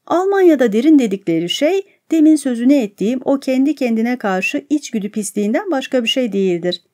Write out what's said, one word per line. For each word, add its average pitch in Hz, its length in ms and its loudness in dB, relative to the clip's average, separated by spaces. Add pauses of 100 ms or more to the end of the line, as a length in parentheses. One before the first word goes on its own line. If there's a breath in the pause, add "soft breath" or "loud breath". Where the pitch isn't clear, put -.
Almanya'da 339 680 2
derin 285 260 4
dedikleri 180 500 -2
şey, 349 340 -2 (280 soft breath)
demin 311 260 4
sözünü 254 380 0
ettiğim 233 500 -2
o 277 160 0
kendi 269 340 0
kendine 240 440 -2
karşı 202 520 -4
içgüdü 220 400 -4
pisliğinden 220 600 -4
başka 269 340 -2
bir 226 40 -6
şey 247 240 -2
değildir. 180 500 -2 (120)